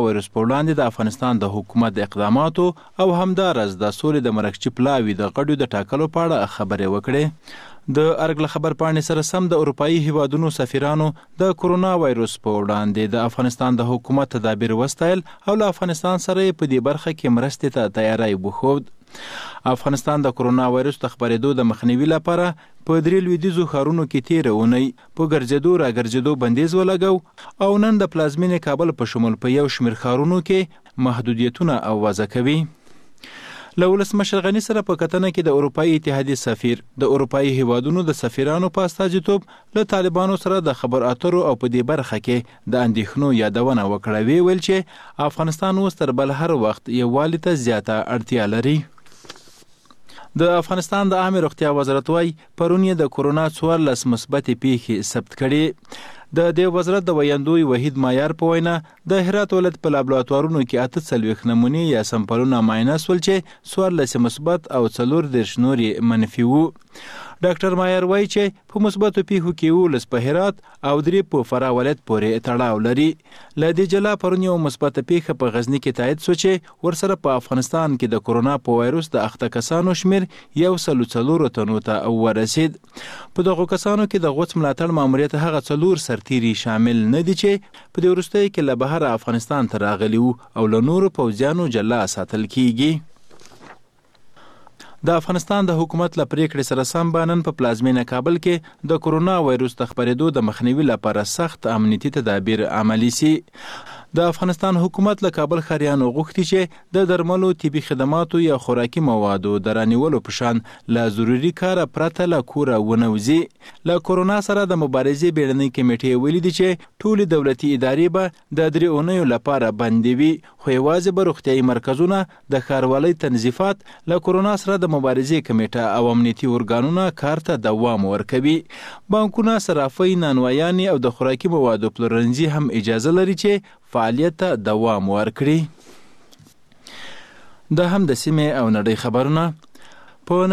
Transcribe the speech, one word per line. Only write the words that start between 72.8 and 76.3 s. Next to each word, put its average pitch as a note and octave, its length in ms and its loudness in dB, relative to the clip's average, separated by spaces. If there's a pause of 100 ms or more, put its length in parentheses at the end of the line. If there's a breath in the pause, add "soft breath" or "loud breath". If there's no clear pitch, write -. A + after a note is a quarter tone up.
لري. C3+ 240 2 (520 loud breath)
له D#3+ 60 4 (100)
دې F#3+ 140 2
جلا G3+ 300 0
پرون F#3 240 0
یو F3+ 180 0
مثبته C#3 460 -2
پیښه E3 320 0
په A#2+ 140 0
غزني A#2+ 260 -2
کې C3 160 -4
تایید C3+ 280 -2
سو F3+ 160 2